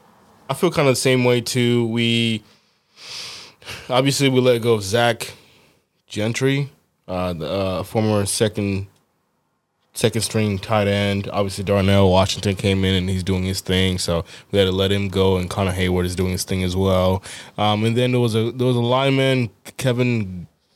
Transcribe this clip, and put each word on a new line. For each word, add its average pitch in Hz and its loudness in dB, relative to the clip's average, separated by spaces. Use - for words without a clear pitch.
I 139 -4
feel 175 0
kinda 143 2
the 120 2
same 127 2
way 123 4
too. 120 0
We 117 0
obviously 135 2
we 127 4
let 123 4
go 117 2
of 107 -2
Zach 117 0
Gentry, 131 -2
uh, 90 -4
the, 78 -6
uh, 95 -2
former 107 0
second, 101 -2
second 110 -2
string 104 -2
tight 104 0
end. 101 -2
Obviously 98 -4
Darnell 98 4
Washington 95 2
came 95 0
in 95 2
and 92 0
he's 92 -2
doing 92 -2
his 92 -4
thing, 92 0
so 85 -2
we 101 2
had 95 6
to 92 0
let 95 2
him 98 -2
go. 95 2
And 90 -4
Connor 95 0
Hayward 90 0
is 90 -4
doing 92 -2
his 90 -4
thing 92 -4
as 90 -2
well. 92 2
Um, 104 0
and 113 0
then 123 2
there 123 2
was 117 0
a, 113 0
there 127 -2
was 127 2
a - 0
lineman, 131 0
Kevin, 117 -2